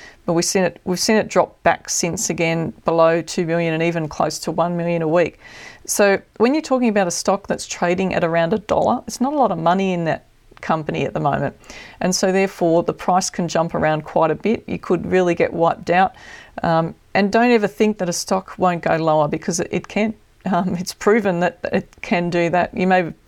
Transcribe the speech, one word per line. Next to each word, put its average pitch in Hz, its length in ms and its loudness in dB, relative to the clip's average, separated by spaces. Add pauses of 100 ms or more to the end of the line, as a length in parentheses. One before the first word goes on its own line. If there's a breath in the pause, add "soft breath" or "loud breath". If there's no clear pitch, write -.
(260 loud breath)
but 175 80 0
we've 170 100 2
seen 190 200 0
it, - 200 -2
we've 180 160 -4
seen 220 160 2
it 202 140 0
drop - 340 0
back - 260 0
since - 400 -4
again 165 420 -2 (120)
below 165 380 4
two 170 240 -4
million 165 280 0
and 160 100 0
even 165 260 -2
close 160 300 -2
to - 120 -6
one 170 240 -2
million 170 260 -2
a 160 60 -2
week. - 320 0 (460 loud breath)
So 196 360 2 (160)
when 240 160 4
you're 311 80 0
talking 254 280 0
about 202 180 2
a 175 40 -2
stock 196 360 -2
that's - 200 -6
trading 180 460 -2
at 170 120 0
around 165 260 0
a 214 80 0
dollar, 208 480 0
it's - 140 -6
not 269 100 0
a 302 60 -2
lot 233 140 2
of 170 60 -6
money 185 360 0
in 170 120 -2
that - 200 -2 (340)
company 156 460 -2
at - 80 -4
the - 60 -4
moment. 143 380 -2 (440 loud breath)
And 180 120 0
so 190 180 0
therefore 185 520 2
the 160 100 -4
price 185 360 -2
can 175 180 -4
jump 165 260 -2
around 156 300 0
quite 160 260 0
a 156 60 0
bit. - 320 -2
You 180 100 -4
could 175 280 -2
really 175 280 2
get 170 180 0
wiped 165 380 0
out. 180 260 2 (460 loud breath)
Um, 165 320 0 (220)
and 196 160 2
don't 233 180 4
ever 220 180 4
think 214 300 0
that 180 100 -4
a 175 60 -2
stock - 460 -4
won't 175 240 0
go 165 140 2
lower 156 300 2
because 165 320 -4
it, - 120 -4
it - 160 -4
can. 214 260 -2 (300)
Um, 185 320 0
it's 180 180 -6
proven 202 480 2
that - 180 -2 (120)
it - 160 -2 (140)
can 175 300 -2
do 170 180 2
that. 170 260 0
You 185 120 0
may 185 100 4
have 170 160 -2 (140)